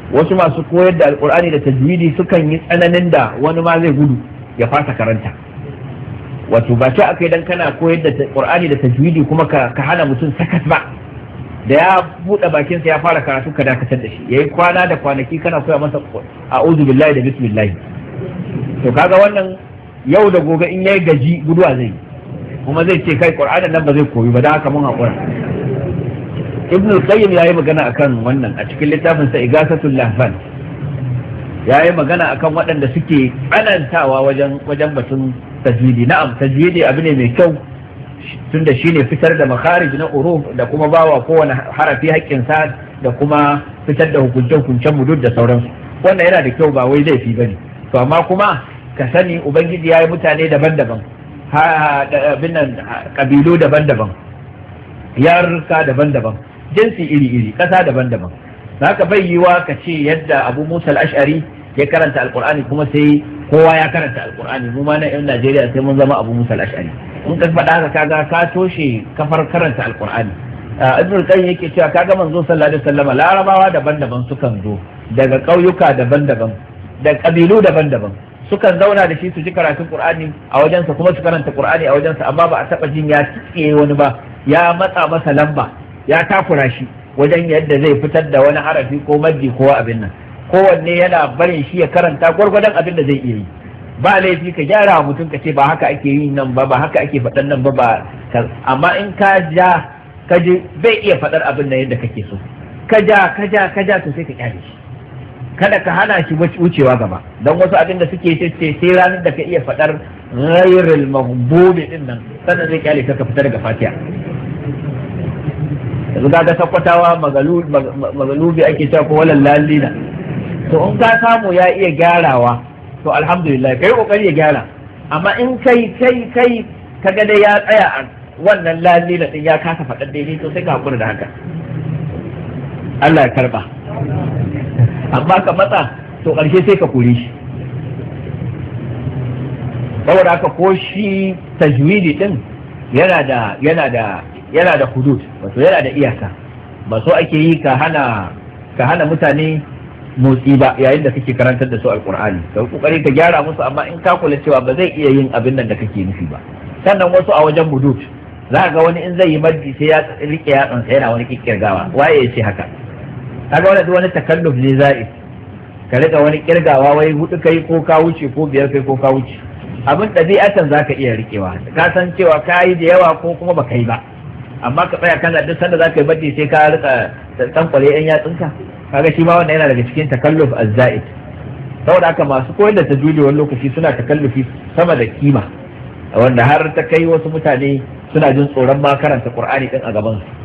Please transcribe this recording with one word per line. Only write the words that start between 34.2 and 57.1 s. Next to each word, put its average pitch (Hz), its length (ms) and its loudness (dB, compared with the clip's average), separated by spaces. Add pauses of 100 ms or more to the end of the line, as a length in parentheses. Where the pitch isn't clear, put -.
wajen, 139 400 0
wajen 147 320 -2
batun 131 360 -4 (320)
tajwidi. 120 420 2
Na'am, 143 320 2
tajwidi 156 460 2
abu 139 180 2
ne 160 120 2
mai 120 220 2
kyau 175 160 6 (1000)
tunda 156 240 2
shine 156 320 2
fitar 160 300 2
da 147 80 2
makharij 156 520 0
na 156 140 -4
huruf 147 300 0 (140)
da 123 100 -2
kuma 151 220 0
bawa 147 360 4
kowane 156 300 2 (180)
harafi 151 360 0
haƙƙin 151 380 0
sa 156 220 0 (340)
da 127 80 0
kuma 143 520 0 (240)
fitar 151 260 0
da 143 80 2
hukunce-hukuncen 127 760 2
mudud 143 260 2
da 120 120 2
sauransu. 117 340 2 (360)
Wannan 180 220 4
yana 175 160 4
da 131 80 -2
kyau 151 220 2
ba 127 140 0
wai 143 180 4
laifi 123 320 0
bane. 110 200 0 (360)
To 131 60 2
amma 147 300 2
kuma 190 340 0 (340)
ka 135 160 -4
sani 175 280 2
Ubangiji 160 480 0
ya 165 140 6
yi 165 60 4
mutane 160 400 0
daban-daban, 143 520 0 (520)
ha-, 151 580 2
da-, 139 240 2
abin 156 180 -4
nan, 139 240 -2
ha-, - 280 -12 (120)
ƙabilu 143 400 4
daban-daban, 139 540 2 (1080)
yarurruka 165 720 2
daban-daban, 131 480 0 (400)
jinsi 196 280 2
iri-iri, 123 560 0